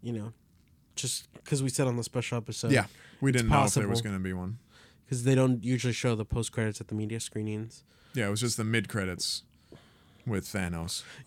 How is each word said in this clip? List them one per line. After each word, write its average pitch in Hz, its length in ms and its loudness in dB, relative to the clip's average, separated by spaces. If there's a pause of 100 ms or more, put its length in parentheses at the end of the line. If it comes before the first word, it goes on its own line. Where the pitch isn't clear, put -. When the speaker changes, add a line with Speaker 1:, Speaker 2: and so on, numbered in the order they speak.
Speaker 1:
you 120 100 -6
know, 113 200 -6 (640)
just - 320 -6 (160)
'cause 139 180 0
we 135 60 0
said 135 180 2
on 120 100 2
the 117 80 -2
special 120 340 -4
episode. 117 340 -2
Speaker 2:
Yeah, 107 140 6 (340)
we 135 100 4
Speaker 1:
it's 127 80 2
Speaker 2:
didn't 113 120 2
know 139 140 8
if 101 100 2
there 107 120 4
was 117 140 2
Speaker 1:
possible. 110 120 -4
Speaker 2:
gonna 95 120 -2
be 92 80 -2
one. 92 260 -6 (500)
Speaker 1:
'Cause 120 160 -4
they 135 100 6
don't 127 280 4
usually 123 300 0
show 120 220 0
the 107 100 -2
post-credits 110 560 -2
at 113 80 -10
the 110 60 -4
media 107 260 -2
screenings. 107 640 -6 (300)
Speaker 2:
Yeah, 110 140 0
it - 20 0
was 107 100 0
just 120 160 0
the 113 80 -2
mid-credits 101 800 0 (840)
with 101 200 -2
Thanos. 85 560 -4 (240)